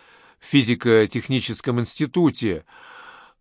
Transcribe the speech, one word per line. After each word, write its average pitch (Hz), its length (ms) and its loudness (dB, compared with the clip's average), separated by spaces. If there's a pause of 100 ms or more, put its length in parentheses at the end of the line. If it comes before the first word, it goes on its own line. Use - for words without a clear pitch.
(380)
в - 60 -20
физико-техническом 120 1400 0
институте, 123 840 -2 (760)